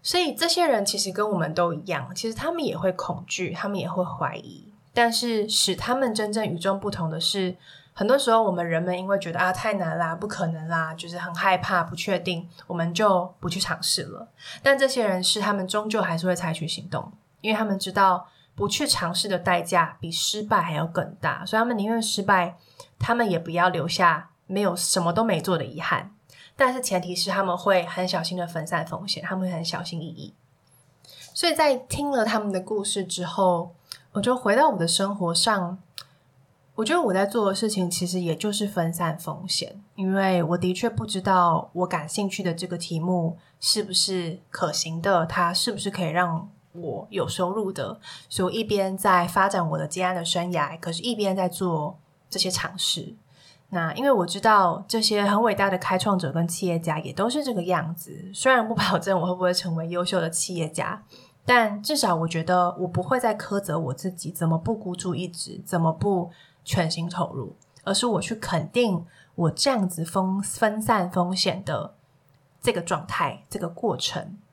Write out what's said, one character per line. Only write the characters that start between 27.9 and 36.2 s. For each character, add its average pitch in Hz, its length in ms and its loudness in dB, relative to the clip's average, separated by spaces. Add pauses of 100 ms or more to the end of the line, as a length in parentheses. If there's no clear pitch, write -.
小 180 160 -2
心 180 140 -4
的 175 100 -4
分 165 200 -6
散 165 200 -2
风 170 220 -8
险， - 160 -4
他 185 100 -4
们 185 140 -2
会 180 40 -4
很 165 120 -6
小 - 180 -4
心 165 180 -8
翼 160 40 -8
翼。 - 300 -12 (1000)
所 - 160 2
以 311 60 4
在 302 200 6
听 285 360 -4
了 233 160 4
他 220 120 2
们 208 140 -2
的 185 80 0
故 202 240 -4
事 202 180 -2
之 180 220 -6
后， 175 500 2 (380)
我 208 80 -2
就 247 160 2
回 220 180 2
到 294 140 6
我 233 80 2
的 185 100 0
生 196 300 0
活 170 180 -2
上， 185 440 0 (960)